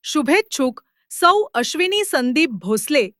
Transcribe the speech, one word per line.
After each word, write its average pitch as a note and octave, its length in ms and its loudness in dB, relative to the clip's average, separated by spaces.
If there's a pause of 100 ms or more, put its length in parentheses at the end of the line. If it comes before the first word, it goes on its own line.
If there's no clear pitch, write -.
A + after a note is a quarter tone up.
शुभेच्छुक C#4+ 760 -2 (300)
सौ G4 320 4 (100)
अश्विनी F#4 520 0
संदीप C4 440 0
भोसले G#3 600 -2 (100)